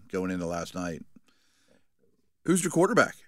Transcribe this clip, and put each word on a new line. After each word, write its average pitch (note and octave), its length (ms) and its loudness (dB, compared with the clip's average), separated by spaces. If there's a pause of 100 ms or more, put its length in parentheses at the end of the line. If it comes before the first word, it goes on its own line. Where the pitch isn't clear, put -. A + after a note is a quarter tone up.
(100)
going F#2 200 -4
into F2+ 160 -4
last E2+ 280 -6
night. F2 280 -8 (1400)
Who's F3 200 2
your E3+ 60 -2
quarterback? F#3 460 4 (120)